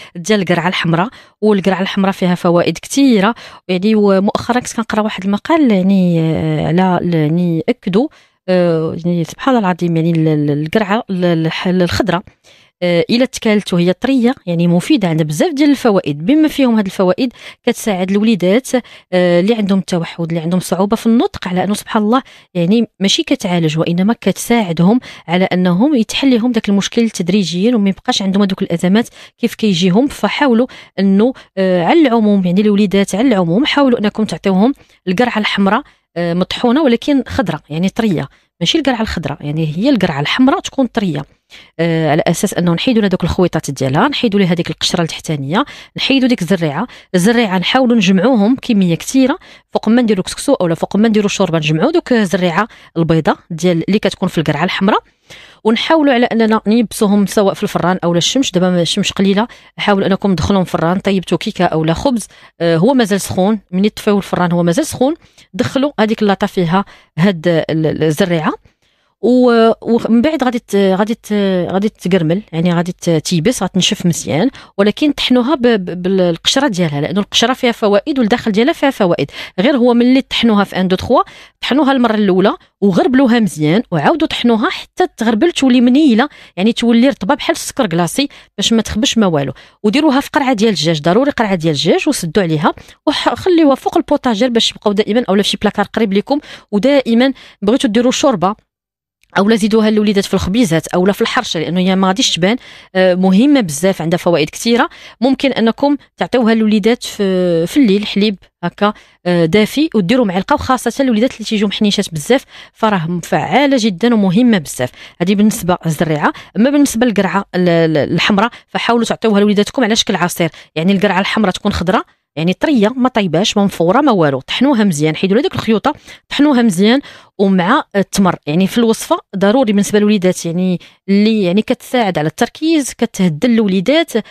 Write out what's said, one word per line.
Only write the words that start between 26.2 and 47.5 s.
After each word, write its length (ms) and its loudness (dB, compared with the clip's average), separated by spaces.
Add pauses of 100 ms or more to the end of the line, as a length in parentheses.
لهم 180 0
داك 160 -4
المشكل 420 0
تدريجيا، 680 0
وما 120 0
يبقاش 340 -4
عندهم 200 0
هذوك 200 -2
الازمات 460 0 (300)
كيف 160 -4
كيجيهم. 520 2
فحاولوا 600 0 (320)
انه، 340 2 (260)
آه، 260 0
على 160 2
العموم 460 2
يعني 140 0
الوليدات 540 2
على 140 0
العموم 380 2
حاولوا 320 2
انكم 260 -2
تعطيوهم 500 0 (340)
القرعه 300 0
الحمراء، 440 0 (340)
آه، 180 -2
مطحونه 480 0
ولكن 460 0
خضراء 320 -4 (100)
يعني 180 -2
طريه، 400 -2 (320)
ماشي 180 0
القرعه 220 -2
الخضراء، 400 -6
يعني 360 -4
هي 140 0
القرعه 300 0
الحمراء 400 2
تكون 260 -4
طريه، 380 -4 (540)
آه، 320 0
على 160 2
اساس 280 -2
انه 180 0
نحيدوا 280 0
لها 80 2
دوك 160 -2
الخويطات 460 -2
ديالها، 380 0
نحيدوا 320 -2
لها 120 2
هذيك 180 -4
القشره 320 -4
التحتانيه، 600 -4 (320)
نحيدوا 320 0
ديك 140 0
الزريعه. 440 -2 (280)
الزريعه 440 2